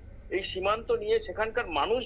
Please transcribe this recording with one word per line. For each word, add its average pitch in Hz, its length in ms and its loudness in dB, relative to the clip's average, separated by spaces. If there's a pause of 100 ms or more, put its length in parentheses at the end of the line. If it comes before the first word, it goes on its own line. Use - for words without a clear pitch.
(300)
এই 190 140 -2 (100)
সীমান্ত 208 380 0
নিয়ে 220 280 4
সেখানকার 220 480 -2
মানুষ 180 380 2